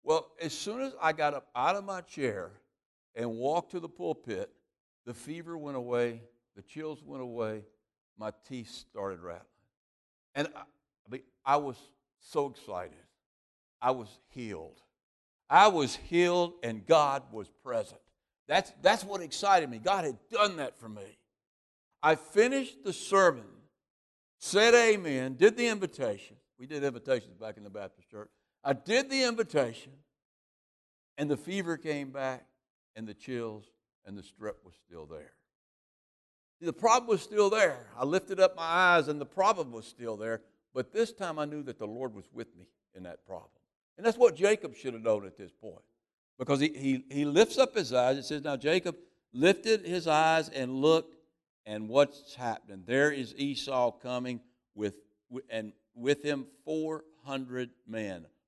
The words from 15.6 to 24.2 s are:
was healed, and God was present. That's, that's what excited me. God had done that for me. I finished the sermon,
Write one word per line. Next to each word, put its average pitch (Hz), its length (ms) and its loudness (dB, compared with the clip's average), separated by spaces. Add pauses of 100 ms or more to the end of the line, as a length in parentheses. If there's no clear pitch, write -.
was 165 280 2
healed, 175 580 0 (100)
and 110 240 -8
God 143 340 4 (100)
was 107 200 -14 (120)
present. 117 380 -6 (460)
That's, 170 340 0
that's 202 220 4
what 196 180 -6
excited 175 480 2
me. 117 80 -10
God 180 280 0
had 127 120 -4 (140)
done 208 260 2
that 131 220 -8
for 117 100 -18
me. 107 300 -18 (840)
I 156 140 6
finished 247 680 0
the 190 100 -6
sermon, 175 520 4 (960)